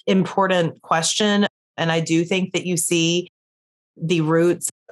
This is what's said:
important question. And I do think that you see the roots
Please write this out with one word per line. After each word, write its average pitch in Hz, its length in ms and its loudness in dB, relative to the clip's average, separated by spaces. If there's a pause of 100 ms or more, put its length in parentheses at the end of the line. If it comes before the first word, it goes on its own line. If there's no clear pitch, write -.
important 185 760 0
question. 202 640 0 (300)
And 165 160 -2
I 165 80 0
do 165 240 0
think 180 280 -2
that 170 140 -4
you 180 100 -2
see 170 520 0 (680)
the 165 260 0
roots 165 480 0 (220)